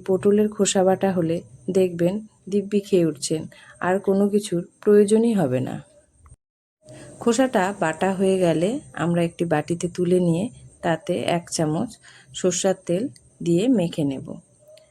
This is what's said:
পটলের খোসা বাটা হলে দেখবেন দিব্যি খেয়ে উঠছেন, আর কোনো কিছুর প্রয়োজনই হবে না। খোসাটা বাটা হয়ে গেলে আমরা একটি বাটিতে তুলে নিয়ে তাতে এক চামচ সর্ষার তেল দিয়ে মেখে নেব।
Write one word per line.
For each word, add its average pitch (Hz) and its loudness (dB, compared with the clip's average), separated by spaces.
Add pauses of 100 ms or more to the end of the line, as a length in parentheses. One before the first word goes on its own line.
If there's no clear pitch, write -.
পটলের 208 2
খোসা 202 0
বাটা 190 2
হলে 170 0 (320)
দেখবেন 180 2 (340)
দিব্যি 202 0
খেয়ে 180 2
উঠছেন, 156 -6 (400)
আর 180 0
কোনো 196 2
কিছুর 196 -2 (180)
প্রয়োজনই 214 4
হবে 135 0
না। 110 -6 (1400)
খোসাটা 233 2 (160)
বাটা 165 -2
হয়ে 190 2
গেলে 170 2 (240)
আমরা 170 0
একটি 170 -4
বাটিতে 170 -2
তুলে 175 0
নিয়ে 175 0 (380)
তাতে 170 -4 (140)
এক 170 -2
চামচ 160 -2 (440)
সর্ষার 185 -2
তেল 175 -2 (380)
দিয়ে 170 2
মেখে 175 0
নেব। 135 -6 (640)